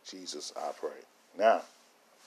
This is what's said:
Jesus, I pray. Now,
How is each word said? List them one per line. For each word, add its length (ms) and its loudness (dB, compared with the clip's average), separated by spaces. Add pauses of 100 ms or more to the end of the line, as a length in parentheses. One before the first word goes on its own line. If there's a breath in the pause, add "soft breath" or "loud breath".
Jesus, 520 -10
I 160 -4
pray. 260 -8 (400)
Now, 240 6 (640)